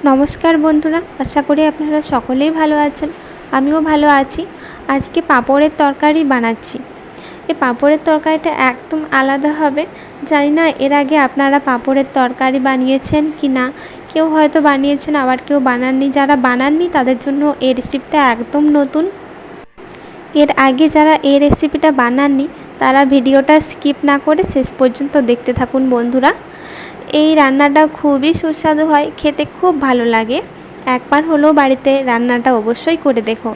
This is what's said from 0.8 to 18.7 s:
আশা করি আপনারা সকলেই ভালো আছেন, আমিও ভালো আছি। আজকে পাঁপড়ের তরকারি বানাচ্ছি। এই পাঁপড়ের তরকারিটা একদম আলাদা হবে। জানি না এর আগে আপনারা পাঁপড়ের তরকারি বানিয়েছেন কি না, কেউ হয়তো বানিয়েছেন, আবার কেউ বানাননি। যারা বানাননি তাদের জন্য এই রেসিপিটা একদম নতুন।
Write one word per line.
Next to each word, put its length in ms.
আশা 220
করি 220
আপনারা 400
সকলেই 480
ভালো 280
আছেন, 300
আমিও 300
ভালো 300
আছি। 300
আজকে 340
পাঁপড়ের 560
তরকারি 460
বানাচ্ছি। 540
এই 80
পাঁপড়ের 480
তরকারিটা 480
একদম 360
আলাদা 420
হবে। 300
জানি 280
না 140
এর 140
আগে 240
আপনারা 420
পাঁপড়ের 540
তরকারি 460
বানিয়েছেন 640
কি 140
না, 160
কেউ 220
হয়তো 320
বানিয়েছেন, 540
আবার 260
কেউ 180
বানাননি। 500
যারা 280
বানাননি 520
তাদের 300
জন্য 220
এই 140
রেসিপিটা 540
একদম 420
নতুন। 360